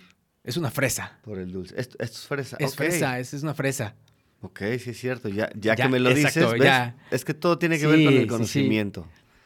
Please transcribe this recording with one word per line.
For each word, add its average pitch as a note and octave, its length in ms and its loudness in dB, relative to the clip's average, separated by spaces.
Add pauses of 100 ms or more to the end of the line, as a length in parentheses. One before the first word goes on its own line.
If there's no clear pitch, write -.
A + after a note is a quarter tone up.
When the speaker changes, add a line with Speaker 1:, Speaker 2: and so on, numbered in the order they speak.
(420)
Speaker 1:
es B2 140 -8
una D3 140 -4
fresa. - 520 -4
Speaker 2:
Por G#2 160 -10
el F#2 120 -8
dulce. F#2 260 -10
Esto, - 220 -8
esto - 180 -8
es - 100 -18
fresa. B2+ 320 -8
Speaker 1:
Es C#3 120 -2
Speaker 2:
Ok. - 60 -12
Speaker 1:
fresa, D#3 420 -2
es, B2 140 -8
es C#3+ 100 -8
una D3+ 100 -4
fresa. B2+ 420 -4 (460)
Speaker 2:
Ok, - 180 -16 (200)
sí B2 100 -10
es G#2+ 100 -12
cierto. B2 300 -6
Ya, G2 240 -2
ya G#2+ 220 2
Speaker 1:
Ya, B2 100 0
Speaker 2:
que B2+ 40 2
me B2+ 100 2
lo B2+ 100 4
Speaker 1:
exacto, C#3+ 300 4
Speaker 2:
dices, A#2+ 140 4
¿ves? A#2+ 100 4
Speaker 1:
ya. B2+ 320 4 (160)
Speaker 2:
Es B2+ 120 -2
que D3+ 120 -4
todo E3+ 240 2
tiene E3 200 0
que D3+ 80 0
ver D#3 160 6
con C#3+ 100 6
Speaker 1:
Sí, - 20 6
Speaker 2:
el - 0 -
Speaker 1:
sí, B2+ 80 6
sí. G#2+ 40 0
Speaker 2:
conocimiento. G#2+ 800 0 (380)